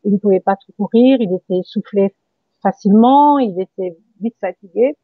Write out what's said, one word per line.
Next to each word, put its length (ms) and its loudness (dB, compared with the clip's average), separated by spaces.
Il 80 0
ne 40 0
pouvait 220 0
pas 160 -2
trop 220 -20
courir, 420 2
il 140 -4
était 240 -6
essoufflé 580 -6
facilement, 760 2
il 220 -4
était 380 -10
vite 180 -8
fatigué. 640 -4